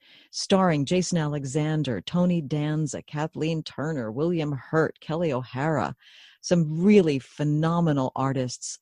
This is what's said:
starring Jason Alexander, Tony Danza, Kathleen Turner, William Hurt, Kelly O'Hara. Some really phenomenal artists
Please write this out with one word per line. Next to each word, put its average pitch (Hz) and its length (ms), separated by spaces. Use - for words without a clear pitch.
starring 180 520
Jason 180 340
Alexander, 147 800
Tony 175 400
Danza, 151 600
Kathleen 156 600
Turner, 135 480
William 151 420
Hurt, 147 480
Kelly 165 320
O'Hara. 127 640
Some 165 440
really 185 340
phenomenal 151 960
artists 131 680